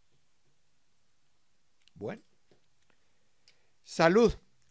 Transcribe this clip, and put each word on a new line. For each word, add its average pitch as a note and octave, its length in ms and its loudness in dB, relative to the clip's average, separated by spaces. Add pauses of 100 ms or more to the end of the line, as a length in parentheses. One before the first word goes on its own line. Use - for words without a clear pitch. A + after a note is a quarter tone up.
(1900)
Bueno, A#2+ 280 -14 (1600)
salud, F#3 500 2 (360)